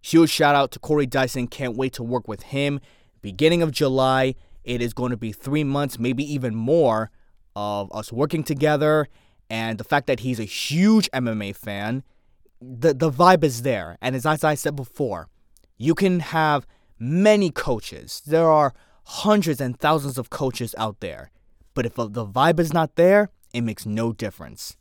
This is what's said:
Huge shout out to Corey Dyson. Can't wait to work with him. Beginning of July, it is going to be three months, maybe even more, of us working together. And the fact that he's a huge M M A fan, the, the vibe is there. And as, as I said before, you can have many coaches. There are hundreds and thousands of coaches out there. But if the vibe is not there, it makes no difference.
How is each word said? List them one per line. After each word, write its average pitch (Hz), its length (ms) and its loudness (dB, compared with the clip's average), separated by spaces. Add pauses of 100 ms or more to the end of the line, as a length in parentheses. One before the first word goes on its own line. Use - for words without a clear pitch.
Huge 160 300 4
shout 143 260 4
out 139 160 2
to - 80 -16
Corey 147 260 0
Dyson. 131 400 -2
Can't 120 300 -8
wait 131 160 -2
to 127 100 -10
work 120 240 -4
with 107 160 -10
him. 143 380 -4 (400)
Beginning 156 420 2
of 160 80 0
July, 131 640 2 (300)
it 120 180 -4
is 117 100 -4
going 123 200 -4
to 120 40 -6
be 110 140 -8
three 143 320 -4
months, 139 380 -2
maybe 123 320 -2
even 123 240 -4
more, 113 560 2 (420)
of 101 400 -6
us 107 180 -10
working 123 300 -2
together. 151 640 0 (420)
And 113 300 -6
the - 60 -10
fact 143 240 -2
that 127 120 0
he's 123 200 -4
a 135 40 -4
huge 196 680 2
M 127 160 -2
M 110 140 -4
A 98 100 -6
fan, 107 500 -6 (580)
the, 127 320 0
the 147 200 0
vibe 175 320 6
is 120 180 0
there. 98 400 -4
And 127 140 -2
as, 127 100 -4
as 156 160 0
I 151 140 2
said 151 180 -4
before, 123 540 -6 (500)
you 147 160 2
can 185 240 2
have 156 480 0 (320)
many 185 520 4
coaches. - 760 -6
There 160 240 4
are 151 240 4 (300)
hundreds 185 560 0
and 123 180 -4
thousands 143 400 0
of 127 120 -10
coaches 123 460 -6
out 110 220 -6
there. 76 320 -12 (440)
But 123 120 -2
if - 80 -6
the 113 320 -6
vibe 139 320 2
is 160 140 0
not 160 240 0
there, 196 340 6 (220)
it 120 80 -4
makes 113 260 -4
no 113 260 -2
difference. 95 680 -10